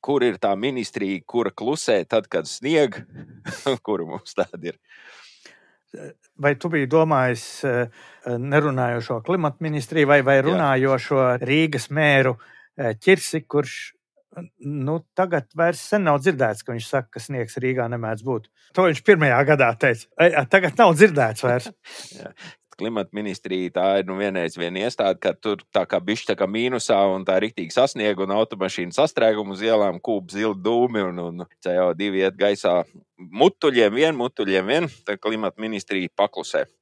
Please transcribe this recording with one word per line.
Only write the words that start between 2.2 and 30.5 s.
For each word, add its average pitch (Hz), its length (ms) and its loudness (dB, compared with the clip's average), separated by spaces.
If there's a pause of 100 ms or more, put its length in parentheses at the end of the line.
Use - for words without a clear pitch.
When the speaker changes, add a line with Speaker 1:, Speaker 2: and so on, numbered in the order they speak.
Speaker 1:
kad 80 240 -6
snieg? 143 480 0 (400)
<laughs> - 480 -6
Kura 92 200 -4
mums - 280 -14
tāda 87 380 -6
ir? - 60 -18 (1600)
Speaker 2:
Vai 143 160 2
tu 175 140 -6
biji 143 180 0
domājis, 139 540 2 (240)
eh, 120 380 -2 (200)
nerunājošo 123 960 -2
klimata 165 400 -4
ministriju 151 480 0
vai, 143 140 6
vai 135 160 6
Speaker 1:
Jā. 135 80 0
Speaker 2:
runājošo 135 800 2 (180)
Rīgas 147 480 0
mēru, 139 420 4 (440)
eh, 113 180 -2
Ķirsi, - 500 2
kurš, 143 300 -2 (880)
nu, 143 320 -4 (180)
tagad 175 400 -2
vairs 165 380 0
sen 202 160 2
nav 143 160 2
dzirdēts, 131 400 0
ka 123 80 -8
viņš 117 160 -8
saka, 135 240 -2
ka 120 100 -12
sniegs 127 380 -6
Rīgā 127 320 -2
nemēdz 113 340 -6
būt? 120 220 -4 (260)
To 185 140 4
viņš 151 160 -2
pirmajā 151 340 6 (140)
gadā 135 240 4
teica. 123 400 0
E, 170 160 6
a, 143 160 0
tagad 185 320 2
nav 180 160 8
dzirdēts 143 480 4
vairs. 123 240 0 (260)
Speaker 1:
<laughs> - 240 -18
Jā. - 140 -18 (400)
Klimata 107 400 -6
ministrija, 92 580 -6
tā 90 140 0 (160)
ir, 92 80 -2
nu, 92 80 -6
vienreiz 95 400 -2
vien 87 240 -6
iestāde, 101 400 0
ka 90 160 0
tur 101 240 -4 (100)
tā 95 160 0
kā 95 140 -2
bišķi 104 320 -6
tā 92 80 0
kā 95 80 0
mīnusā 117 480 0 (160)
un 92 160 -4
tā 95 160 2
riktīgi 98 320 -8
sasnieg 107 480 0
un 98 80 -6
automašīnu 95 640 -4
sastrēgumu 110 580 0
uz 95 80 -8
ielām, 104 400 2
kūp 95 300 -4
zili 104 240 -2